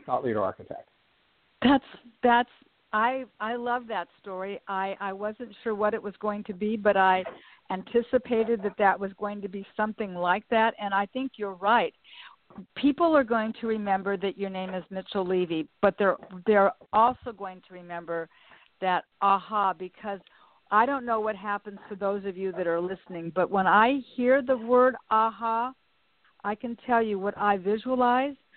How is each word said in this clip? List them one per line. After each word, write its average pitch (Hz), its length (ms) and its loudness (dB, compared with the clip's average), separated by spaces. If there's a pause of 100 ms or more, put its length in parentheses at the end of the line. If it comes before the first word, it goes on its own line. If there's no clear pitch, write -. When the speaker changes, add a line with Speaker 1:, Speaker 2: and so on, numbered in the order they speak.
Speaker 1:
Thought 127 180 -2
Leader 107 200 -2
Architect. - 440 -8 (760)
Speaker 2:
That's, 262 200 4 (380)
that's, 240 280 4 (440)
I, 254 320 -2 (140)
I 220 160 -6
love 240 320 -4
that 185 200 -6 (140)
story. 190 460 -10
I, 196 340 -4
I 196 120 -6
wasn't 214 360 -10 (140)
sure 226 100 -2
what 208 220 0
it - 80 -6
was 202 160 -8
going 208 240 -4
to 214 100 -8
be, 208 240 -2
but 202 180 2
I 190 280 4 (480)
anticipated 226 920 0
that 196 160 -4
that 190 220 4
was 196 180 -6
going 208 240 -8
to 196 80 -8
be 196 160 -10 (100)
something 214 380 -4
like 180 380 0
that. 226 280 4
And 202 140 -6
I 196 140 0
think 262 300 -6
you're 196 180 -6
right. 196 380 2 (840)
People 311 400 4
are 277 80 6
going 220 280 -2 (100)
to 233 60 -6
remember 202 500 -2
that 190 200 -6
your 196 140 -6
name 185 240 -8
is 180 160 -8
Mitchell 190 340 -6
Levy, 175 420 0 (140)
but 196 160 4
they're, 196 200 2 (280)
they're 202 260 6 (220)
also 240 420 2
going 185 320 -14
to 185 60 -20
remember 170 560 -8 (500)
that 185 260 0 (180)
Aha, 196 500 2
because 185 460 -10 (500)
I 214 160 4
don't 269 180 -2
know 233 160 0
what 214 160 -2
happens 202 440 -8 (100)
to 208 60 -12
those 196 300 -2
of 185 120 -8
you 190 140 -4
that 175 160 -4
are 170 120 2
listening, 175 540 -8
but 180 160 0
when 190 160 2
I 226 360 6 (140)
hear 254 280 4
the 254 140 0
word 247 380 4 (140)
Aha, 226 640 -2 (720)
I 208 100 -4
can 233 320 -10
tell 233 160 2
you 214 160 -2
what 196 220 -4
I 208 180 2
visualize: 247 800 0 (220)